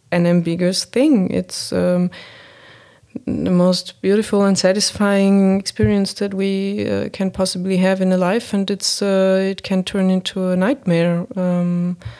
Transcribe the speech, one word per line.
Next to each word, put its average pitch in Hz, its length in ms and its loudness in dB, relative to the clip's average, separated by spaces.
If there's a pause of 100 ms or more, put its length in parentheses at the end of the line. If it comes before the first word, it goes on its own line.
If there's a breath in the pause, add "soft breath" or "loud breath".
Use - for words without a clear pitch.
(120)
an 175 140 2
ambiguous 175 580 0
thing. 240 460 2
It's, - 420 -6
um, 180 380 2 (1120 loud breath)
the - 260 -4
most 180 520 0
beautiful 202 420 2
and 196 140 2
satisfying 196 1000 2
experience 202 560 0
that 202 200 -6
we, 196 520 -2
uh, 202 280 -2
can 190 160 -2
possibly 185 480 -2
have 190 240 2
in 185 100 2
a 185 60 2
life, 185 340 -2
and 196 180 0
it's, - 300 -4
uh, 190 380 2 (120)
it 190 120 -8
can 185 200 -2
turn 190 280 0
into 185 400 -2
a 180 60 0
nightmare. 175 800 0
Um, 175 600 -2 (240 loud breath)